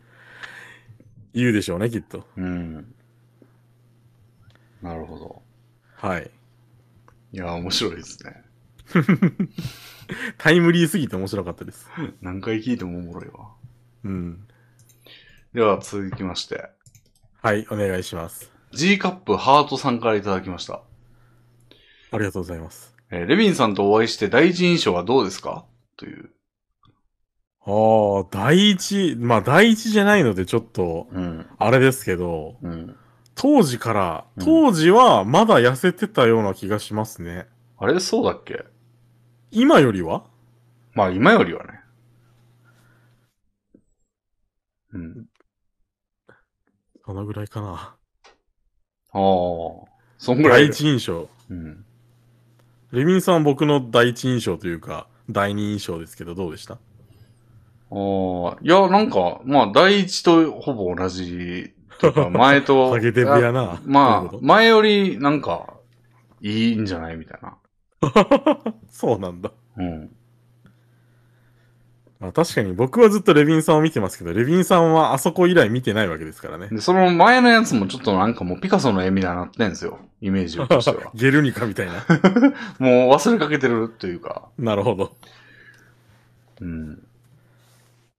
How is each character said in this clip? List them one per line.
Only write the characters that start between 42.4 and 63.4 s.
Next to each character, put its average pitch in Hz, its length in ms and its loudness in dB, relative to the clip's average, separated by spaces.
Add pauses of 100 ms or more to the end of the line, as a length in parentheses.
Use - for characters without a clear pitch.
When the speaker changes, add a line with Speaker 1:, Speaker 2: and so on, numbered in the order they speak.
Speaker 2:
う 104 60 -14
ん。 90 280 -16 (1800)
Speaker 1:
そ 98 100 -14
の 101 120 -10
ぐ 107 60 -12
ら 104 100 -12
い 101 60 -12
か 110 120 -12
な。 101 120 -12
Speaker 2:
あ - 240 -18 (1160)
あ、 98 60 -6 (1000)
そ - 140 -4
ん 123 80 0
ぐ 151 80 6
ら 127 100 8
い。 147 40 8
Speaker 1:
第 147 60 6
一 127 140 -6
印 147 220 0
象。 82 240 -8 (220)
Speaker 2:
う 95 40 -14
ん。 85 300 -16 (1080)
Speaker 1:
レ 127 120 -2
ミ 180 120 2
ン 180 40 4
さ 185 120 0
ん - 40 6
は 160 40 4
僕 147 260 2
の 139 240 0
第 120 200 4
一 120 140 -12
印 127 160 -2
象 90 180 -4
と - 80 -12
い 85 80 -6
う 80 60 -12
か、 78 260 -14 (220)
第 101 260 -2
二 104 180 -4
印 101 140 -8
象 85 120 -8
で 82 80 -14
す - 100 -20
け - 80 -16
ど、 85 100 -12
ど 90 140 -8
う 78 40 -10
で - 60 -14
し - 80 -20
た？ - 80 -16
Speaker 2:
あ - 40 -20 (1120)
あ、 95 720 -4
い 139 60 -6
や、 185 200 4
な 202 140 2
ん 214 80 -2
か、 90 340 -2
ま 135 180 2
あ、 101 100 -2
第 185 280 4
一 185 220 -6
と 165 380 4
ほ 143 140 -6
ぼ 92 200 -4
同 92 140 -4
じ 87 640 -10 (240)
と - 80 2
い 147 40 6
う - 20 -8
か、 135 180 0
Speaker 1:
<laughs> - 0 -
Speaker 2:
前 135 320 6
と、 135 280 4
Speaker 1:
ハ 120 80 0
ゲ 113 120 0
デ 120 140 2
ブ 131 60 2 (100)